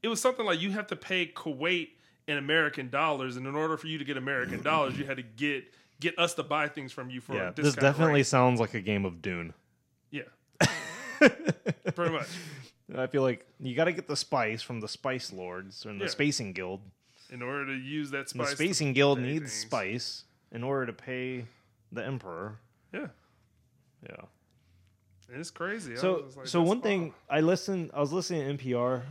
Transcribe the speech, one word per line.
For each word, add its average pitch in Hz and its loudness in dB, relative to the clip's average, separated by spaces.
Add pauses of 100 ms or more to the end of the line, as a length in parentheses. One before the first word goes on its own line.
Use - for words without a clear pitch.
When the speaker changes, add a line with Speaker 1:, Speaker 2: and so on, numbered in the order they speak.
Speaker 1:
it 220 -2
was 226 0
something 254 2
like 170 2
you 196 -2
have 208 -4
to 175 -6
pay 180 -2
Kuwait 160 -2 (380)
in 147 0
American 143 2
dollars, 139 0
and 127 -6
in 139 -6
order 156 0
for 160 -10
you 156 -4
to 143 -6
get 139 -4
American 127 -2
Speaker 2:
<clears throat> - -12
Speaker 1:
dollars, 143 2
you 139 -2
had 135 -4
to 127 -10
get, 127 -4 (340)
get 165 -2
us 170 2
to 151 -2
buy 147 0
things 143 -8
from 127 -10
you 127 -8
for - -6
Speaker 2:
Yeah, 92 0
Speaker 1:
a 90 -8
Speaker 2:
this 151 0
Speaker 1:
discount 135 4
Speaker 2:
definitely 147 6
Speaker 1:
rate. 127 4
Speaker 2:
sounds 127 8
like 113 2
a 110 -2
game 98 0
of 85 -4
Dune. 85 -6 (560)
Speaker 1:
Yeah. 143 -10 (380)
Speaker 2:
<laughs> - 0
Speaker 1:
Pretty 185 4
much. 131 -4 (680)
Speaker 2:
I 131 -2
feel 139 2
like 127 2 (140)
you 127 -6
gotta 165 4
get - -6
the 147 -2
spice 113 0
from 117 -8
the 107 -6
Spice - -4
Lords 92 -10
and 104 -10
the 196 -2
Speaker 1:
Yeah. 151 -2
Speaker 2:
Spacing 135 0
Guild. 92 -6 (500)
Speaker 1:
In 123 -12
order 139 -6
to 135 -6
use 139 -6
that 139 -6
Speaker 2:
And 123 -4
the 147 0
Speaker 1:
spice 139 0
to 143 -2
Speaker 2:
Spacing 156 2
Guild 139 8
Speaker 1:
pay 123 0
Speaker 2:
needs 151 0 (120)
Speaker 1:
things. - -8
Speaker 2:
spice 110 -4 (280)
in 117 -8
order 135 -2
to 113 -8
pay 127 -6 (460)
the 113 -6
Emperor. 107 -8 (340)
Speaker 1:
Yeah. 226 -8 (1000)
Speaker 2:
Yeah. - -16 (1120)
Speaker 1:
It's 147 -12
crazy. 180 -8
I - -8
Speaker 2:
So, 175 2
Speaker 1:
was 147 -2
just 131 -18
like, 131 -12
Speaker 2:
so 175 2
Speaker 1:
"That's 165 6
Speaker 2:
one 233 2
thing, 202 2
Speaker 1:
wild." 160 -6 (160)
Speaker 2:
I 147 4
listened, 180 2
I 143 -4
was 143 2
listening 170 -2
to 135 -2
N 143 -2
P 127 -2
R 123 2